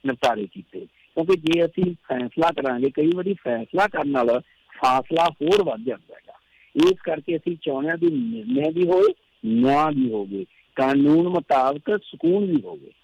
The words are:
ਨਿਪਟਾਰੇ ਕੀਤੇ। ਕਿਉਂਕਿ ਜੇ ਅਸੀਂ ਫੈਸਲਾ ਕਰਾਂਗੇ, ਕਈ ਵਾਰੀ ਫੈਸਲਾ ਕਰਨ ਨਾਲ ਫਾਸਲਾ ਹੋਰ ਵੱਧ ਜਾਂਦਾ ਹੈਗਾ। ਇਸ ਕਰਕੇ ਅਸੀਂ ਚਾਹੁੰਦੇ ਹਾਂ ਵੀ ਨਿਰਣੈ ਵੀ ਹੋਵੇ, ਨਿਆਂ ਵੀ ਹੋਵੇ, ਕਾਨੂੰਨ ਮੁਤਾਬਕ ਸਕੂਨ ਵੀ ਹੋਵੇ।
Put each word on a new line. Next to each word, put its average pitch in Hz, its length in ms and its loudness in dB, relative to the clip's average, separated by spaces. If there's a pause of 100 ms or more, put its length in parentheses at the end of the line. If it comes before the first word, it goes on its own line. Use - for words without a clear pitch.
ਨਿਪਟਾਰੇ 117 400 -2
ਕੀਤੇ। 92 340 -16
ਕਿਉਂਕਿ - 560 -2
ਜੇ 165 280 0
ਅਸੀਂ 180 300 -2
ਫੈਸਲਾ 131 560 -2
ਕਰਾਂਗੇ, 135 400 -2
ਕਈ 151 240 2
ਵਾਰੀ 180 200 -2
ਫੈਸਲਾ 127 520 -2
ਕਰਨ 151 240 -4
ਨਾਲ 123 300 0 (420)
ਫਾਸਲਾ 135 420 2
ਹੋਰ 170 400 0
ਵੱਧ 117 200 -4
ਜਾਂਦਾ 120 300 -8
ਹੈਗਾ। - 180 -20 (560)
ਇਸ 190 160 0
ਕਰਕੇ 165 320 -4
ਅਸੀਂ 170 260 -6
ਚਾਹੁੰਦੇ 143 280 -4
ਹਾਂ 170 60 -2
ਵੀ 170 140 0
ਨਿਰਣੈ 123 600 -2
ਵੀ 175 160 0
ਹੋਵੇ, 190 280 2 (320)
ਨਿਆਂ 139 460 2
ਵੀ 127 200 -2
ਹੋਵੇ, 98 320 -6 (300)
ਕਾਨੂੰਨ 143 540 4
ਮੁਤਾਬਕ 151 760 0
ਸਕੂਨ 196 440 0
ਵੀ 277 180 0
ਹੋਵੇ। 87 260 -16 (140)